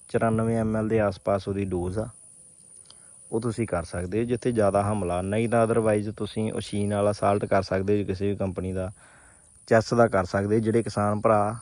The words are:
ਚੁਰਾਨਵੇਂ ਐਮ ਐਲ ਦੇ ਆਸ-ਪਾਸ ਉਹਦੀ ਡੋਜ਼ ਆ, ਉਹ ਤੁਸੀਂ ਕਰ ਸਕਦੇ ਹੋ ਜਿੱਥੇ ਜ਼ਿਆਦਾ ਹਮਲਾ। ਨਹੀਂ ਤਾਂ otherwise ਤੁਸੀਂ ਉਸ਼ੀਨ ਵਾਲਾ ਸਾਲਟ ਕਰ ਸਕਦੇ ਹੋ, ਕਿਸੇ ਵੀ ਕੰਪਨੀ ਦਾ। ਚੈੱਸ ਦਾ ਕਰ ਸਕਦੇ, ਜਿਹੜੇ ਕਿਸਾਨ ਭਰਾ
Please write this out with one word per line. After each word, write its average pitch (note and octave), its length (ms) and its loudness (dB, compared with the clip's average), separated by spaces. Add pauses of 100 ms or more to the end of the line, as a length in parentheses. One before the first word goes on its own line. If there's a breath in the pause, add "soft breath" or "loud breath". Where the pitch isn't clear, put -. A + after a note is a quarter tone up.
(100)
ਚੁਰਾਨਵੇਂ A2+ 480 0
ਐਮ A2 200 0
ਐਲ A2 100 -2
ਦੇ A2 120 2
ਆਸ-ਪਾਸ G2+ 480 0
ਉਹਦੀ G2 180 -2
ਡੋਜ਼ F2+ 340 -4
ਆ, A2 80 -6 (1200 loud breath)
ਉਹ A2 100 -2
ਤੁਸੀਂ A#2 260 -2
ਕਰ - 160 -2
ਸਕਦੇ F#2 360 -4
ਹੋ A#2+ 40 0
ਜਿੱਥੇ A#2+ 280 -2
ਜ਼ਿਆਦਾ G2+ 320 2
ਹਮਲਾ। F#2+ 380 -2
ਨਹੀਂ G#2+ 280 0
ਤਾਂ A#2 180 4
otherwise G#2+ 500 2
ਤੁਸੀਂ A2 360 -4
ਉਸ਼ੀਨ G#2 400 -2
ਵਾਲਾ G2+ 180 2
ਸਾਲਟ G2+ 340 0
ਕਰ G2 160 2
ਸਕਦੇ F#2+ 380 0
ਹੋ, G2+ 60 -2
ਕਿਸੇ G2 240 -4
ਵੀ G2+ 60 -2
ਕੰਪਨੀ F#2 380 -4
ਦਾ। F#2 160 -4 (760 loud breath)
ਚੈੱਸ A2+ 260 4
ਦਾ A#2 140 6
ਕਰ F#2+ 180 0
ਸਕਦੇ, G2+ 340 0
ਜਿਹੜੇ A2 240 2
ਕਿਸਾਨ G#2 380 -2
ਭਰਾ G#2+ 400 2